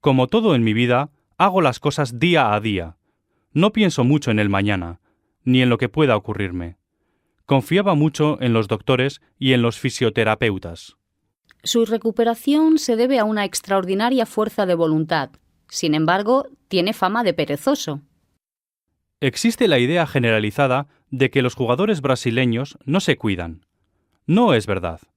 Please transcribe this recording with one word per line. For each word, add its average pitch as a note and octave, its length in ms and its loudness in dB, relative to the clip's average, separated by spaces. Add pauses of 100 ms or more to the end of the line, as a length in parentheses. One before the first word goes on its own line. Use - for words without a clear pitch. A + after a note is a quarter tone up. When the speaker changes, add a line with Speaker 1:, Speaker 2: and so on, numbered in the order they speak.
Speaker 1:
Como C3 260 2
todo A3 280 2
en A#2+ 100 2
mi A2 100 2
vida, B2 360 0 (280)
hago F#3+ 240 2
las C3 180 0
cosas C3+ 380 -4
día D3 340 2
a G#2 80 0
día. F#2 380 -6 (540)
No G3 200 2
pienso F#3 320 0
mucho C#3+ 260 0
en G#2+ 80 0
el G#2 120 0
mañana, G2 500 -4 (440)
ni B2+ 180 2
en B2 80 2
lo A#2 80 2
que B2 100 -2
pueda C#3 280 2
ocurrirme. F#2 600 -6 (680)
Confiaba F3 480 0
mucho D3+ 480 0
en B2 100 0
los A2 140 2
doctores B2+ 560 -2 (160)
y C3 140 2
en B2 100 4
los A#2 160 0
fisioterapeutas. G#2+ 1160 -2 (680)
Speaker 2:
Su A#3 240 0
recuperación A#3 920 0
se A#3+ 180 -2
debe B3+ 240 2
a G#3+ 40 2
una G#3+ 200 -2
extraordinaria G3 840 -2
fuerza G#3+ 400 -2
de F3+ 80 2
voluntad. D#3+ 560 0 (380)
Sin D3+ 260 -2
embargo, G3 540 0 (180)
tiene F#3 260 0
fama G#3+ 300 -2
de F#3 120 0
perezoso. D3 680 -4 (1160)
Speaker 1:
Existe A3 480 0
la D3 100 4
idea D3 300 0
generalizada B2 800 0 (220)
de C3 200 0
que C#3 100 0
los B2 140 0
jugadores D3 460 0
brasileños B2+ 840 -2
no D3+ 140 0
se E3 180 0
cuidan. F2 480 -6 (640)
No G3+ 260 4
es A2 140 2
verdad. F2+ 340 -4 (160)